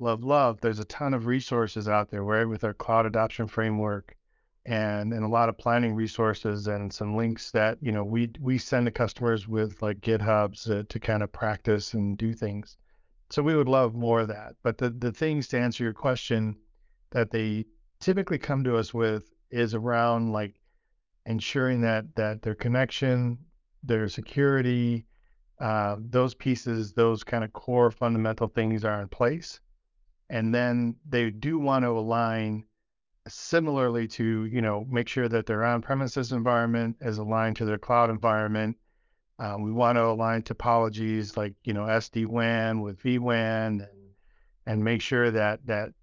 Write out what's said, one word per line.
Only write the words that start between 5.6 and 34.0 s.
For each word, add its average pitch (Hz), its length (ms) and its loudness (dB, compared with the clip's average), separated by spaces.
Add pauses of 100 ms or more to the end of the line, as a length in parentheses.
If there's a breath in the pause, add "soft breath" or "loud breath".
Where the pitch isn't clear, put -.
resources 110 720 -2
and 101 260 -4
some 107 240 -4
links 113 360 -4
that, 113 280 2
you 127 100 -2
know, 107 140 -2
we, 117 340 0
we 131 200 0
send 123 260 0
to 120 80 0
customers 113 560 -2
with, 110 320 -2
like, 104 220 -4
GitHubs, 107 680 0
uh, 104 220 0
to 113 100 -6
kind 107 220 0
of 104 100 -6
practice 107 640 -2
and 101 240 -2
do 113 160 -2
things. 104 420 -8 (540)
So 147 120 0
we 156 140 4
would 143 100 4
love 127 280 4
more 117 260 2
of 110 80 -2
that. 107 340 -10
But 117 140 0
the, 123 140 0
the 123 200 -2
things, 151 380 -2
to 127 100 -2
answer 120 240 0
your 113 120 -2
question, 113 600 0 (580)
that 117 180 0
they 110 340 -2 (340)
typically 185 380 0
come 135 280 -2
to 123 120 2
us 110 160 0
with 110 400 0 (180)
is 117 220 0
around, 117 600 2
like, 104 280 -6 (640)
ensuring 127 560 0
that, 113 340 0
that 107 280 -2
their 107 140 -2
connection, 123 840 0 (440)
their 113 280 2
security, 123 960 0 (540)
uh, 107 360 0 (120)
those 127 240 2
pieces, 113 640 -2
those 113 280 4
kind 117 220 -2
of 107 80 -8
core 120 380 2
fundamental 113 580 0
things 110 340 0
are 104 200 -2
in 98 60 -8
place. 135 520 -2 (680)
And 113 240 0
then 120 420 2 (100)
they 120 220 0
do 131 300 -2
want 135 260 2
to 123 60 2
align 113 760 0 (640)
similarly 131 800 0